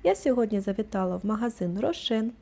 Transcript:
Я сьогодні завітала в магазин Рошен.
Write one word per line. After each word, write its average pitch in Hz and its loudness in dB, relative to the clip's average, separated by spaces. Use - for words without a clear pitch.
Я 370 4
сьогодні 226 2
завітала 190 -2
в 190 -6
магазин 214 -2
Рошен. 233 0